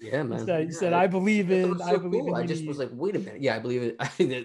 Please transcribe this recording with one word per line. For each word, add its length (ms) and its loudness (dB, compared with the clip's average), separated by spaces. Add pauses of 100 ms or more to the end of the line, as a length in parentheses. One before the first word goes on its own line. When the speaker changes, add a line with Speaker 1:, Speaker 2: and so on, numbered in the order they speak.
Speaker 1:
Yeah, 300 -2
Speaker 2:
you 80 -2
Speaker 1:
man. 0 -
Speaker 2:
said, 300 0
you 40 -8
Speaker 1:
Yeah, 60 -8
Speaker 2:
said, 140 2
Speaker 1:
I 20 4
Speaker 2:
"I 120 6
believe 440 2
Speaker 1:
thought 140 4
it 40 2
Speaker 2:
in, 120 0
Speaker 1:
was 60 -4
Speaker 2:
I 100 4
Speaker 1:
so 20 0
Speaker 2:
believe 280 0
Speaker 1:
cool. 20 -2
Speaker 2:
in 80 0
Speaker 1:
I 60 0
Speaker 2:
you." 40 -2
Speaker 1:
just 200 -4
was 120 -6
like, 140 -4
"Wait 240 -2
a 20 0
minute." 240 -6
Yeah, 140 2
I 20 -6
believe 240 -2
it. 160 -2
<laughs> 200 -6
The, 260 2